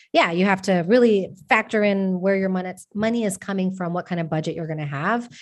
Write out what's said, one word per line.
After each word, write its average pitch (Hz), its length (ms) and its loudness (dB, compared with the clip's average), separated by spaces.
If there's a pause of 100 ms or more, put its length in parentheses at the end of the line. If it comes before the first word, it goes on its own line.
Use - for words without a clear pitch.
(120)
yeah, 302 200 2
you 175 140 2
have 190 180 2
to 180 220 2
really 214 440 4 (180)
factor 220 340 2
in 196 380 0
where 196 160 2
your 190 140 0
money, 185 240 -4 (200)
money 226 300 -2
is 190 140 -2
coming 185 360 -2
from, 175 200 -6
what 175 120 -4
kind 170 140 -4
of 165 100 -4
budget 160 260 -2
you're 160 120 -8
gonna 156 180 -6
have. 190 440 -4 (120)